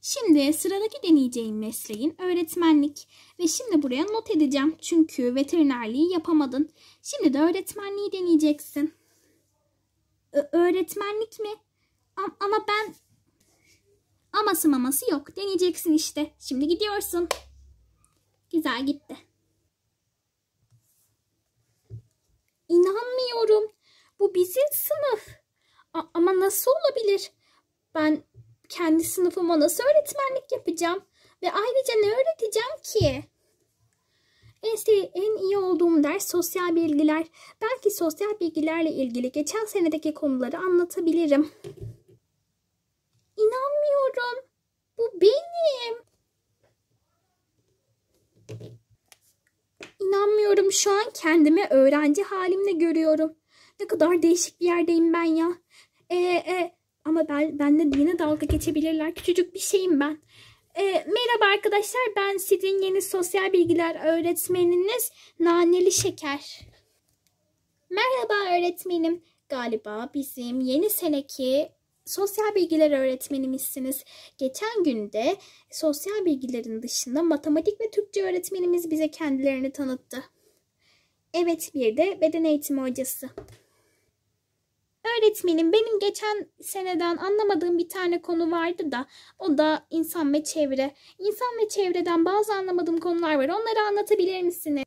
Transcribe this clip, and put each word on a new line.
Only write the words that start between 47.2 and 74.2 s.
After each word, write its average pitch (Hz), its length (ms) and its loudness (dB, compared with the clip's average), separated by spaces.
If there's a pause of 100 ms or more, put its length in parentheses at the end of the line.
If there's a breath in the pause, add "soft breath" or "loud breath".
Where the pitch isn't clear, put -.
İnanmıyorum. 403 720 4
Şu - 180 2
an 403 140 2 (100)
kendimi 320 560 4
öğrenci 294 520 6
halimle 381 500 0
görüyorum. 320 600 2 (460 soft breath)
Ne 415 60 -8
kadar 349 360 2
değişik 339 380 2
bir 349 60 0
yerdeyim 339 460 4
ben 339 100 2
ya. 330 300 2 (580 soft breath)
Ee, 349 60 -2
e, 359 640 -2 (260)
ama 311 240 0
ben, 294 300 -2
benimle 294 400 4
yine 330 200 2
dalga 302 280 0
geçebilirler. 311 680 -2
Küçücük 359 400 0
bir 381 40 -12
şeyim 370 420 2
ben. 302 220 -2 (520 soft breath)
Ee, 349 80 -2 (240)
merhaba 453 380 2 (100)
arkadaşlar. 415 480 0 (140)
Ben 392 200 -2
sizin 381 460 0
yeni 381 200 0
sosyal 381 500 -2
bilgiler 330 640 2
öğretmeniniz 359 920 0 (300 soft breath)
Naneli 349 520 4
Şeker. - 680 -6 (1300)
Merhaba 427 640 0
öğretmenim. 349 680 -2 (240 soft breath)
Galiba 226 640 -6
bizim 254 460 -6
yeni 277 300 0
seneki 277 800 -2 (340)
sosyal 415 480 -2
bilgiler 311 460 2
öğretmenimizsiniz. 262 1040 -6 (340 loud breath)